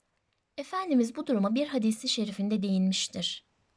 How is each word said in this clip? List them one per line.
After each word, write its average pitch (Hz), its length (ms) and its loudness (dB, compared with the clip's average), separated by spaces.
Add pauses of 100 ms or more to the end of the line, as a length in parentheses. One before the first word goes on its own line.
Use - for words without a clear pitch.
(560)
Efendimiz 277 600 0
bu 302 100 -8
duruma 208 280 2
bir 285 120 2
hadisi 233 420 0
şerifinde 208 540 -2
değinmiştir. 190 840 0 (320)